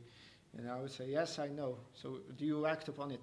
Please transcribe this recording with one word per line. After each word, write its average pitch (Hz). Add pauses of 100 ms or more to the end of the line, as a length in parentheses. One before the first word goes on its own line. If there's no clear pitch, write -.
(580)
And 120
I 123
would 135
say, 131
"Yes, 165
I 147
know. 139 (160)
So 131 (180)
do 139
you 151
act 156
upon 143
it?" 123